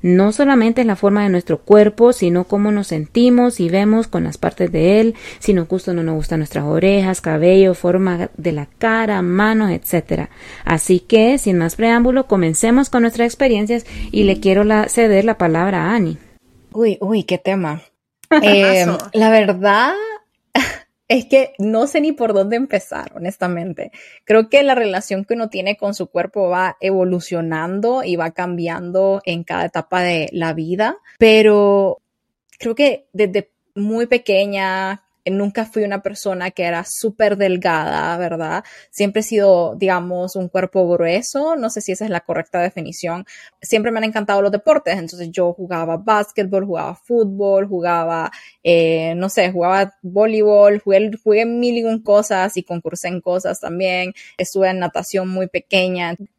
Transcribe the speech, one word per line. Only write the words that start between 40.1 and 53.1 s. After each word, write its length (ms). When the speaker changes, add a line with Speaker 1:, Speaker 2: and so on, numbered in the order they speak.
Speaker 2:
un 140
cuerpo 360
grueso, 680
no 140
sé 100
si 140
esa 100
es 80
la 80
correcta 420
definición. 640
Siempre 320
me 60
han 40
encantado 380
los 100
deportes, 480
entonces 320
yo 220
jugaba 420
básquetbol, 680
jugaba 300
fútbol, 720
jugaba, 640
eh, 500
no 140
sé, 240
jugaba 480
voleibol, 800
jugué, 300
jugué 220
mil 320
y 80
un 180
cosas 540
y 60
concursé 440
en 140